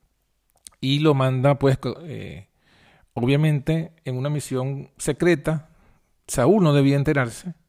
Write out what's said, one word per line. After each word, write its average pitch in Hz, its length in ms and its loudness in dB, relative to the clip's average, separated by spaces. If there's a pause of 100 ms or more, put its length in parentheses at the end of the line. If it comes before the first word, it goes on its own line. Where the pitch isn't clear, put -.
(800)
y 135 200 0
lo 151 160 4
manda, 131 420 2
pues, 135 200 2
co-, - 260 -8
eh, 104 440 -14 (640)
obviamente, 147 800 0 (140)
en 127 120 -6
una 135 120 -6
misión 135 680 -6
secreta. 156 720 -2 (580)
Saúl 180 360 4
no 151 100 4
debía 139 220 4
enterarse. 143 600 -2 (140)